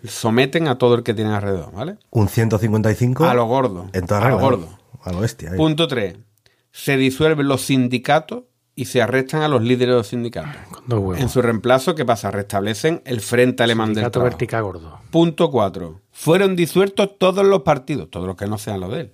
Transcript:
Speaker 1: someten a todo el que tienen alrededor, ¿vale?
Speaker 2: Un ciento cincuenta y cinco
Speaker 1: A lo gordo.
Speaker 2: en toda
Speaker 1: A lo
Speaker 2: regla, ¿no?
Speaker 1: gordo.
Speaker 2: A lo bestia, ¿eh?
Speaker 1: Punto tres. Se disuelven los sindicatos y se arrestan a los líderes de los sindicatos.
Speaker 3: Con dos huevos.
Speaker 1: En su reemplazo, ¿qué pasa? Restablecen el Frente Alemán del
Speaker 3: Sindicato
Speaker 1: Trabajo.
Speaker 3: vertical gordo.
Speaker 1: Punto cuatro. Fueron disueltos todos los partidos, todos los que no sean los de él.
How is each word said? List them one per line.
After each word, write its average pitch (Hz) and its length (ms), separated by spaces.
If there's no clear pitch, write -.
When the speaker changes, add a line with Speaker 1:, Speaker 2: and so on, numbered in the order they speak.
Speaker 1:
someten 135 640
a 123 100
todo 120 160
el 117 80
que 117 120
tienen 107 180
alrededor, 98 400
¿vale? 147 240
Speaker 2:
Un 104 180
ciento 113 300
cincuenta 107 340
y - 20
cinco 127 300
Speaker 1:
A 131 100
lo 120 120
gordo. 110 480
Speaker 2:
en 90 120
toda 101 140
Speaker 1:
A 117 80
lo 127 80
Speaker 2:
regla, 92 60
¿no? 135 80
Speaker 1:
gordo. 87 280
Speaker 2:
A 92 100
lo 87 80
bestia, 92 300
¿eh? 92 60
Speaker 1:
Punto 156 320
tres. 104 280
Se - 280
disuelven 143 500
los 131 140
sindicatos 139 800
y 131 100
se 123 160
arrestan 131 400
a 156 60
los 127 140
líderes 123 260
de 123 100
los 113 100
sindicatos. 113 460
Speaker 3:
Con - 160
dos 120 140
huevos. 95 200
Speaker 1:
En 123 80
su 127 140
reemplazo, 117 520
¿qué 135 100
pasa? 113 260
Restablecen 107 720
el 123 160
Frente 123 420
Alemán 113 260
del 107 80
Speaker 3:
Sindicato 113 240
Speaker 1:
Trabajo. 123 100
Speaker 3:
vertical 113 320
gordo. 85 360
Speaker 1:
Punto 165 400
cuatro. 95 500
Fueron 185 440
disueltos 190 600
todos 190 280
los 196 160
partidos, 135 480
todos 87 160
los 92 100
que 101 100
no 104 120
sean 104 220
los 92 120
de 165 80
él. 120 140